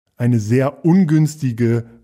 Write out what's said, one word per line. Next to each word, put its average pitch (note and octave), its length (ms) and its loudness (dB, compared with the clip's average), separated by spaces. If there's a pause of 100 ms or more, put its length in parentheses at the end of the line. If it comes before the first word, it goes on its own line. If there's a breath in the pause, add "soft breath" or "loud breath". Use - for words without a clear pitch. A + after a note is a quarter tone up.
(160)
eine A#2+ 220 0
sehr B2+ 460 -2
ungünstige D3 1000 0 (180)